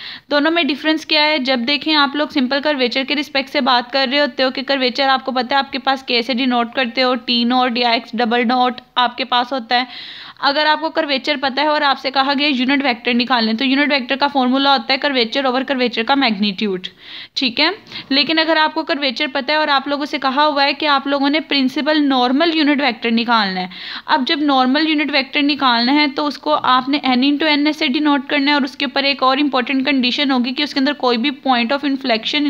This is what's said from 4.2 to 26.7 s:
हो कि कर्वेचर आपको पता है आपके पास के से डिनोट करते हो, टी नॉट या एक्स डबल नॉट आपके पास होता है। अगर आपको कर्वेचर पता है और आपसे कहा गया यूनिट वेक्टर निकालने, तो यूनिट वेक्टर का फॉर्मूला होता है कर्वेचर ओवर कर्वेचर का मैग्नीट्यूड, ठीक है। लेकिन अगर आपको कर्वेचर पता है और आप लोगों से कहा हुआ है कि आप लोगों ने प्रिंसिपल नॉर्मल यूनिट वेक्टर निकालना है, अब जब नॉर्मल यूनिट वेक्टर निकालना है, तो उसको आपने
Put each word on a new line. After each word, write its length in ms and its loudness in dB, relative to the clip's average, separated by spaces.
हो 80 2
कि 100 -8
कर्वेचर 480 0
आपको 220 0
पता 240 -2
है 40 4
आपके 180 -4
पास 260 -2
के 180 -2
से 120 -2
डिनोट 400 0
करते 280 -2
हो, 140 2
टी 300 0
नॉट 320 2
या 160 2
एक्स 220 -4
डबल 300 0
नॉट 320 0
आपके 260 0
पास 300 -2
होता 220 -4
है। 120 0
अगर 260 2
आपको 220 0
कर्वेचर 480 -2
पता 240 -2
है 80 2
और 140 0
आपसे 280 0
कहा 220 0
गया 140 0
यूनिट 360 0
वेक्टर 300 0
निकालने, 400 2
तो 120 -2
यूनिट 240 2
वेक्टर 260 0
का 120 0
फॉर्मूला 440 2
होता 200 0
है 60 0
कर्वेचर 480 0
ओवर 180 0
कर्वेचर 400 -2
का 120 2
मैग्नीट्यूड, 720 -2
ठीक 240 -2
है। 160 2
लेकिन 260 2
अगर 200 2
आपको 260 0
कर्वेचर 440 -2
पता 260 -4
है 60 2
और 100 0
आप 180 0
लोगों 180 -4
से 140 -6
कहा 240 0
हुआ 200 2
है 100 2
कि 120 -4
आप 220 0
लोगों 220 0
ने 100 0
प्रिंसिपल 600 0
नॉर्मल 520 2
यूनिट 300 2
वेक्टर 300 0
निकालना 480 0
है, 100 -6
अब 180 2
जब 160 0
नॉर्मल 460 2
यूनिट 240 0
वेक्टर 300 0
निकालना 500 2
है, 160 4
तो 160 -2
उसको 280 -2
आपने 480 2